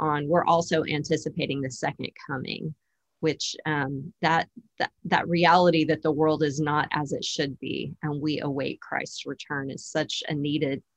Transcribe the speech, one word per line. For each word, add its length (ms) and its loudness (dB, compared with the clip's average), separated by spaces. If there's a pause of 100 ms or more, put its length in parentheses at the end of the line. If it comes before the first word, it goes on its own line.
on, 280 0
"We're 180 4
also 400 2
anticipating 720 -2
the 100 -4
second 380 -6 (180)
coming," 480 -6 (440)
which, 360 -2 (120)
um, 560 -4
that, 260 4 (300)
that, 140 -2 (120)
that 240 0
reality 560 6
that 160 2
the 120 2
world 300 4
is 160 0
not 340 2
as 200 -2
it 100 -4
should 360 -4
be 440 -6
and 160 -4
we 220 -2
await 400 -4
Christ's 460 -8
return 440 -6
is 140 -10
such 460 -4
a 40 -2
needed 480 -2 (140)